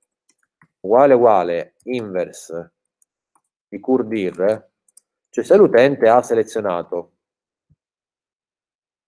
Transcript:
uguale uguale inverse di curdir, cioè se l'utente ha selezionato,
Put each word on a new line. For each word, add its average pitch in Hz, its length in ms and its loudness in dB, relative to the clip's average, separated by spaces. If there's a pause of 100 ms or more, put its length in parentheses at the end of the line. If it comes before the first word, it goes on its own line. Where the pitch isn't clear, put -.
(800)
uguale 127 340 4
uguale 92 600 0 (100)
inverse 92 880 -10 (1000)
di 101 80 -16
curdir, 110 920 -4 (600)
cioè - 140 -8
se 180 120 4
l'utente 131 520 2
ha 120 140 4
selezionato, 98 920 -6 (2000)